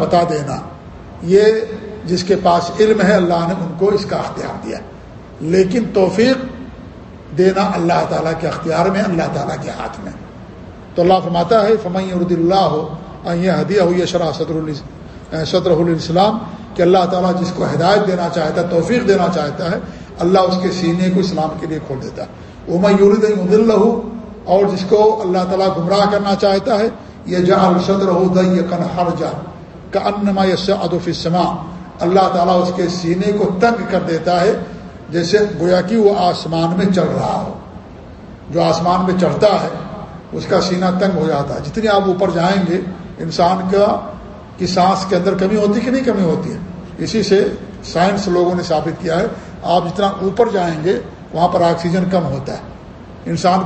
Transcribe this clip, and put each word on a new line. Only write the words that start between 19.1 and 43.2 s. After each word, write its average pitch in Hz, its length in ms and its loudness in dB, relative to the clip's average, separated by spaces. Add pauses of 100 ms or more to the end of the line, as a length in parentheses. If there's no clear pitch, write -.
چاہتا 156 360 -4
ہے، 202 60 -2 (420)
اللہ 185 200 4
اس 185 240 2
کے 190 80 0
سینے 175 440 0
کو 196 60 2
اسلام 160 280 -2 (120)
کے 180 60 -8
لیے 156 200 -6
کھول 131 160 -8
دیتا 107 200 -10
ہے۔ - 60 -12 (440)
"ومن 196 200 4
یرد 202 320 6
ان 190 280 2
یضلہ،" 220 220 6 (720)
اور 190 200 4
جس 190 240 -2
کو 214 340 4
اللہ 185 160 0
تعالیٰ 185 380 0
گمراہ 196 340 2
کرنا 202 240 0
چاہتا 196 440 2
ہے، 220 100 0 (380)
"یجعل 180 460 4 (140)
صدرہ 185 560 2
ضیقا 185 340 0
حرجا 165 540 -2 (600)
کانما 202 540 0
یصعد 190 440 0
فی 170 220 -4
السماء،" 170 440 0 (460)
اللہ 185 340 4
تعالیٰ 180 280 4
اس 180 140 -2
کے 175 120 0
سینے 185 440 0
کو 208 180 0 (100)
تنگ 233 300 4
کر 185 180 0
دیتا 170 320 0
ہے، 202 120 4 (560)
جیسے 170 300 2 (220)
گویا 180 200 4
کہ 190 160 -2
وہ 202 220 4
آسمان 170 580 0
میں 185 180 2
چڑھ 165 160 2
رہا - 360 -4
ہو۔ - 120 -10 (920)
جو 165 120 0
آسمان 175 420 2
میں 185 160 0
چڑھتا 175 420 2
ہے - 60 -4 (640)
اس - 160 -8
کا 190 120 2
سینہ 180 240 -2 (160)
تنگ 185 180 0
ہو 156 100 0
جاتا 143 260 -2
ہے۔ - 100 -6
جتنی 220 240 -2
آپ 196 180 4
اوپر 185 280 0
جائیں 180 340 2
گے، 180 120 0 (380)
انسان 175 400 0 (120)